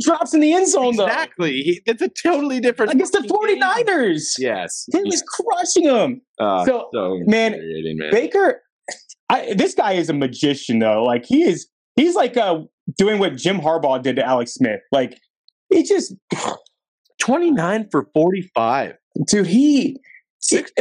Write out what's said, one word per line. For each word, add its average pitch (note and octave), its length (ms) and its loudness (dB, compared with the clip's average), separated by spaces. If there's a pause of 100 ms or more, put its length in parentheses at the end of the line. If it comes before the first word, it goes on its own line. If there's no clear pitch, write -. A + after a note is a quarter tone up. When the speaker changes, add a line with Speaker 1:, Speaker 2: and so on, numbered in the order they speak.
Speaker 1:
drops D#4+ 340 0
in D#4 60 6
the D4+ 120 4
end F#4 160 2
zone, B3 280 0
though. G3+ 100 2
Speaker 2:
Exactly. A3+ 460 -2 (100)
He, E3+ 240 -2
it's A3+ 160 -2
a - 80 -2 (120)
totally C#4+ 380 0
different A#3+ 320 0
Speaker 1:
Against D4 220 2
the G4+ 60 0
Speaker 2:
fucking A3 100 -8
game. G#4 300 0
Speaker 1:
forty-niners. F#4 800 0
Speaker 2:
Yes. G#2+ 540 -4
Speaker 1:
He D#4+ 100 2
was G4 120 -2
Speaker 2:
Yes. D4 80 -2
Speaker 1:
crushing F4+ 640 0
'em. F#3 320 2 (180)
Speaker 2:
Uh, F#2+ 280 0
Speaker 1:
So, B3 260 -2
Speaker 2:
so F#2+ 320 -2
Speaker 1:
man, A3 300 2
Speaker 2:
infuriating, E2 440 -8
man. - 120 -6
Speaker 1:
Baker, D#4 500 2 (720)
I, A#3 240 -2
this G3+ 200 0
guy G#3 180 0
is E3 180 -2
a - 20 -2
magician, C3+ 680 -2
though. A2 240 2
Like, A#2+ 200 0
he D4+ 200 2
is, F3 240 -2 (280)
he's E4+ 180 2
like, C#4+ 220 0
uh, F#3+ 220 0 (400)
doing G#3 220 2
what E3 160 0
Jim E3+ 240 -2
Harbaugh D3 420 0
did C3 140 -2
to C3+ 100 0
Alex B2 280 0
Smith. A2 260 -2 (120)
Like, C3 260 0 (540)
he F4+ 120 6
just F4+ 280 0 (1080)
Speaker 2:
Twenty-nine A3+ 720 0
for - 240 -2
forty-five. C#3 800 0 (340)
Speaker 1:
Dude, G3+ 180 2
he, B3+ 500 4 (440)
Speaker 2:
Six - 300 -2 (100)